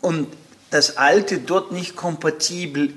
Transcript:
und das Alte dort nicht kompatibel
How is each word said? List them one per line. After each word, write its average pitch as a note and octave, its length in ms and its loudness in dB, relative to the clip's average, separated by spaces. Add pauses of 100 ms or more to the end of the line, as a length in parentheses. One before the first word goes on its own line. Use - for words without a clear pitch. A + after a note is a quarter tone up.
und E3 260 0 (420)
das - 280 2
Alte F3 400 4
dort F3+ 340 -2
nicht F3+ 240 -8
kompatibel D#3 1000 -2